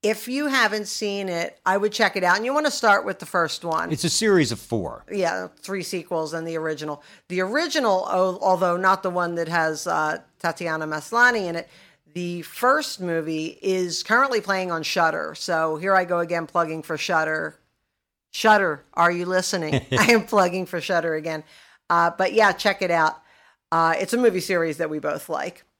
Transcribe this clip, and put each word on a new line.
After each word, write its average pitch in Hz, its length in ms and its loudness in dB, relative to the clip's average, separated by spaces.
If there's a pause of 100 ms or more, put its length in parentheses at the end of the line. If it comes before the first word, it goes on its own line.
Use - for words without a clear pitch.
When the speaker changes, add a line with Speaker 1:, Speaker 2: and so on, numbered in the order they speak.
Speaker 1:
If 214 260 -2
you 277 200 -2
haven't 214 400 2
seen 202 420 -4
it, 170 340 -4
I 190 140 2
would 208 140 0
check 202 240 2
it 180 80 0
out. 175 120 6
And 214 80 -4
you 254 80 -2
wanna 302 180 2
start 208 360 2
with 190 120 -6
the - 60 -14
first 170 400 -2
one. 165 280 -2
Speaker 2:
It's 151 120 -4
a 160 60 2
series 180 420 4
of 107 80 -8
four. 87 500 -6
Speaker 1:
Yeah, 185 380 -2 (120)
three 196 240 -8
sequels 160 500 -6
and 165 120 -6
the 165 120 -6
original. 151 440 -6 (260)
The 180 120 -4
original, 240 720 0
al-, 185 320 0
although 180 340 2
not 190 260 2
the 185 80 -2
one 175 260 -2
that 165 120 -4
has, 160 380 0
uh, 156 320 0 (200)
Tatiana 165 480 -4
Maslany 220 600 2
in 170 100 -4
it, 170 140 -10 (440)
the 175 280 -6
first 269 580 -2
movie 160 600 -4
is 185 400 -2
currently 247 400 2
playing 185 280 -2
on 160 120 -4
Shudder. 160 520 0
So 160 420 -2
here 190 200 0
I 180 80 4
go 175 140 -2
again 170 280 -2
plugging 160 360 -2
for 156 160 -6
Shudder. 160 600 -2 (760)
Shudder, 196 600 2
are 170 180 4
you 175 140 -4
listening? 180 500 -2
Speaker 2:
<laughs> 135 240 0
Speaker 1:
I 226 140 4
am 220 120 4
plugging 185 420 0
for 180 120 -6
Shudder 165 360 -2
again. 156 280 -6 (460)
Uh, 170 220 4
but 190 240 0
yeah, 208 180 6
check 196 300 -2
it 175 80 -2
out. 160 320 2 (480)
Uh, 165 280 4
it's 190 140 -2
a 240 60 0
movie 214 220 4
series 165 360 -2
that 160 140 -4
we 151 80 -6
both 151 320 -6
like. 156 340 -6 (160)